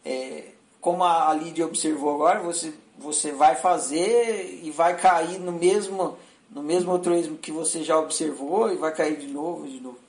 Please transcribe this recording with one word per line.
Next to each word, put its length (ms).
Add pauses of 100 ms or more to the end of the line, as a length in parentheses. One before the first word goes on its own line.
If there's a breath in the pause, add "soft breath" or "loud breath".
é, 400 (360)
como 220
a, 280
a 40
Lídia 300
observou 500
agora, 260
você, 340 (240)
você 340
vai 240
fazer 1040
e 80
vai 260
cair 440
no 120
mesmo, 680 (320 loud breath)
no 120
mesmo 300
altruísmo 460
que 120
você 320
já 160
observou 720
e 60
vai 160
cair 240
de 100
novo, 400
de 140
novo. 180 (100)